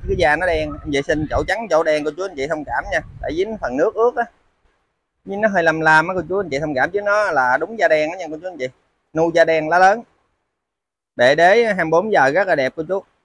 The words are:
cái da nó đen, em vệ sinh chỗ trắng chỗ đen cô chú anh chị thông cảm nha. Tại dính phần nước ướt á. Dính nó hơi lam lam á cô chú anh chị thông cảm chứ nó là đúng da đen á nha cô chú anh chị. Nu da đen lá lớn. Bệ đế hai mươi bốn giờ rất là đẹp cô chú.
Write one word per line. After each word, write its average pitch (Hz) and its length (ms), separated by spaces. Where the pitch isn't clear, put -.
cái - 100
da 151 180
nó 180 100
đen, 156 260
em 156 80
vệ 139 100
sinh 151 280
chỗ 131 180
trắng 214 220
chỗ 160 120
đen 151 220
cô 151 120
chú 180 80
anh 190 120
chị 135 100
thông 156 180
cảm 127 280
nha. 160 80
Tại 131 160
dính 208 240
phần 127 160
nước 190 180
ướt 233 220
á. 240 80
Dính 202 160
nó 220 80
hơi 190 140
lam 160 180
lam 156 280
á 185 60
cô 180 140
chú 185 120
anh 185 100
chị 135 80
thông 151 160
cảm 135 160
chứ 202 120
nó 202 280
là 131 260
đúng 196 220
da 175 100
đen 156 220
á 185 60
nha 180 140
cô 156 120
chú 185 60
anh 175 100
chị. 127 100
Nu 165 220
da 165 100
đen 160 240
lá 170 100
lớn. 202 240
Bệ 127 180
đế 190 300
hai 190 200
mươi 160 60
bốn 185 220
giờ 139 180
rất 185 160
là 175 80
đẹp 131 220
cô 160 120
chú. 185 140